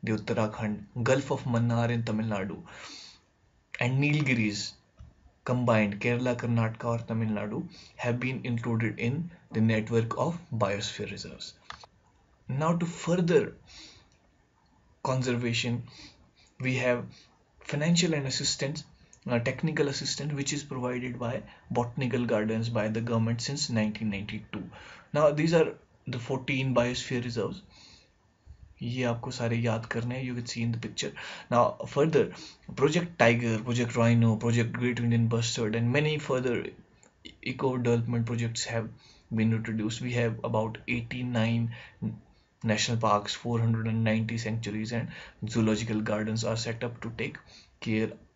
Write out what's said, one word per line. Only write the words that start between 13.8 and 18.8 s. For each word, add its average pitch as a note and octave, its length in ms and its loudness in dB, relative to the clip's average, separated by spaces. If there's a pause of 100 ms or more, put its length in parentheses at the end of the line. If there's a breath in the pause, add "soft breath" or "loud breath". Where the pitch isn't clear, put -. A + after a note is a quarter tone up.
conservation, A#2+ 840 0 (760 loud breath)
we B2+ 160 0
have B2 280 2 (560 loud breath)
financial D#3+ 540 2
and C#3 120 0
assistance, C#3 580 -4 (460 soft breath)